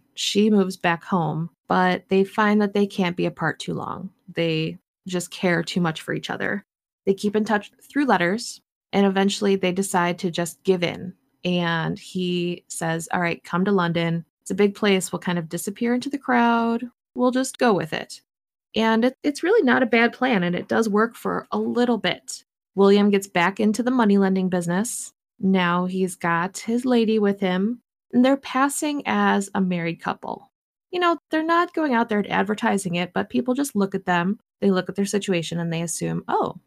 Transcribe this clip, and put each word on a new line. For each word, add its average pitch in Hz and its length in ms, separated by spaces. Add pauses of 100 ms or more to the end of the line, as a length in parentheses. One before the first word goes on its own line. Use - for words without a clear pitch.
(140)
She 214 380
moves 190 260
back 170 260
home, 165 460 (180)
but 185 420
they 190 140
find 208 380
that 208 120
they 202 120
can't 180 320
be 170 80
apart 165 320
too - 160
long. - 380 (240)
They 165 420 (300)
just 180 240
care 170 320
too - 180
much 160 200
for - 120
each - 160
other. 196 340 (440)
They 196 80
keep 208 200
in 214 100
touch 208 260 (100)
through - 240
letters, 196 560 (320)
and 202 140
eventually 196 480
they 190 160
decide 175 480
to 185 100
just 170 340
give 180 200
in. - 320 (280)
And 170 540
he 180 680
says, 165 440
"All 180 100
right, 170 220
come 180 220
to 202 60
London. 170 520 (180)
It's - 100
a 196 40
big 202 180
place. 196 380
We'll 175 80
kind 175 180
of 165 100
disappear 208 460
into 247 160
the 285 80
crowd. 233 640 (300)
We'll 247 160
just 254 300
go 247 120
with 160 220
it." - 260 (560)
And 226 300
it, 254 160
it's 285 220
really 415 180
not 254 220
a - 20
bad 233 260
plan, 247 300
and 175 140
it - 120
does 226 220
work 214 260
for 180 360
a 208 80
little 233 400
bit. - 440 (300)
William 202 380
gets 196 160
back 180 320
into 214 240
the 240 80
money 220 260
lending 190 320
business. 180 640 (260)
Now 180 460
he's 185 300
got 175 420
his 240 260
lady 226 360
with 202 200
him, 196 400 (320)
and 247 140
they're 269 120
passing 285 680
as 202 480
a 196 80
married 170 400
couple. - 500 (400)
You 359 80
know, 339 180 (120)
they're 311 140
not 339 320
going 302 180
out 233 160
there 208 80
and 202 120
advertising 196 640
it, 175 180
but 196 160
people 247 240
just 277 220
look 196 180
at 196 120
them. 180 340 (220)
They 202 100
look 185 180
at 185 60
their 202 100
situation 180 540
and 170 120
they 165 120
assume, 165 440
"Oh, - 400